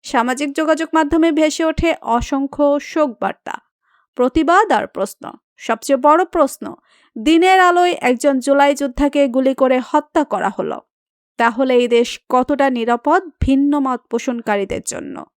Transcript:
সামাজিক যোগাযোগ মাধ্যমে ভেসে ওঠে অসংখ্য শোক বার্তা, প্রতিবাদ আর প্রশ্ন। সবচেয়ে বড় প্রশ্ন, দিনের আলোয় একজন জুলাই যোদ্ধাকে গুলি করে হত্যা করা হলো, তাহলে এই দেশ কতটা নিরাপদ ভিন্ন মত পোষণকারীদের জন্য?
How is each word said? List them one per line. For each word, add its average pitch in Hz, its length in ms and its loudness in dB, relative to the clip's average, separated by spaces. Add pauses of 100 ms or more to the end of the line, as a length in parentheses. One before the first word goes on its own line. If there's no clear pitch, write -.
সামাজিক 262 500 -2
যোগাযোগ 311 400 -2
মাধ্যমে 320 380 2
ভেসে 311 340 0
ওঠে 320 360 -2
অসংখ্য 277 760 -2
শোক 285 420 -4
বার্তা, - 320 -8 (640)
প্রতিবাদ 320 560 2
আর 202 160 0
প্রশ্ন। - 440 -8 (260)
সবচেয়ে 247 400 -2
বড় 302 280 4
প্রশ্ন, 269 500 -2 (420)
দিনের 339 420 4
আলোয় 359 420 4
একজন 254 380 0
জুলাই 277 360 2
যোদ্ধাকে 277 520 0
গুলি 262 260 0
করে 254 320 2
হত্যা 302 380 -2
করা 202 360 -4
হলো, - 220 -6 (560)
তাহলে 240 380 0
এই 240 120 4
দেশ 240 320 0 (100)
কতটা 269 400 0
নিরাপদ 240 540 0 (180)
ভিন্ন 285 380 2
মত 262 300 -4
পোষণকারীদের 226 760 -4
জন্য? - 400 -12 (120)